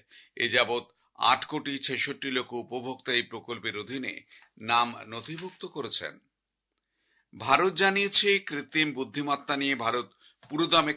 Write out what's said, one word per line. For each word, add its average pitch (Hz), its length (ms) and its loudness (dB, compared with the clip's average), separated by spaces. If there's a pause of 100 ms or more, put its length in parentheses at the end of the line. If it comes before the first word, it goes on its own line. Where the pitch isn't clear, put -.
(440)
এ - 20 0 (100)
যাবৎ 120 300 0 (340)
আট 123 220 4 (100)
কোটি 147 220 -6 (140)
ছেষট্টি 135 500 -2
লক্ষ 120 140 -6 (140)
উপভোক্তা 127 540 -8
এই 120 120 0
প্রকল্পের 113 520 -8
অধীনে 123 300 -8 (560)
নাম 120 180 4 (260)
নথিভুক্ত 160 500 -12 (120)
করেছেন। 104 380 -2 (1200)
ভারত 143 360 2 (100)
জানিয়েছে, 196 480 4 (200)
কৃত্রিম 151 480 0
বুদ্ধিমত্তা 143 640 -4
নিয়ে 139 140 0 (100)
ভারত 120 220 0 (420)
পুরোদমে 156 480 2